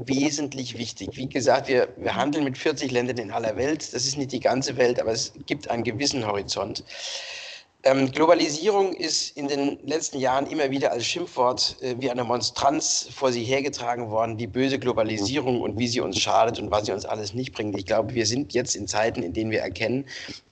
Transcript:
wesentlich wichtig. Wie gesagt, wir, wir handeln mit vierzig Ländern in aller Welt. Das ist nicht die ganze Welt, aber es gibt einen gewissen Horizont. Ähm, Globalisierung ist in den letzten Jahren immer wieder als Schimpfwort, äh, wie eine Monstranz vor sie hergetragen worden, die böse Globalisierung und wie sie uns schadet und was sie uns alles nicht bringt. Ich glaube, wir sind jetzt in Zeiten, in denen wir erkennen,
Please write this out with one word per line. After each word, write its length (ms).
wesentlich 720
wichtig. 360
Wie 160
gesagt, 400
wir, 260
wir 200
handeln 280
mit 140
vierzig 340
Ländern 260
in 140
aller 240
Welt. 380
Das 120
ist 120
nicht 160
die 80
ganze 340
Welt, 240
aber 120
es 200
gibt 240
einen 160
gewissen 420
Horizont. 560
Ähm, 280
Globalisierung 840
ist 440
in 100
den 380
letzten 320
Jahren 300
immer 240
wieder 200
als 140
Schimpfwort, 760
äh, 180
wie 100
eine 140
Monstranz 880
vor 180
sie 120
hergetragen 680
worden, 280
die 100
böse 320
Globalisierung 840
und 160
wie 100
sie 140
uns 180
schadet 400
und 120
was 160
sie 40
uns 140
alles 300
nicht 180
bringt. 240
Ich 80
glaube, 300
wir 100
sind 280
jetzt 220
in 120
Zeiten, 340
in 120
denen 180
wir 100
erkennen, 440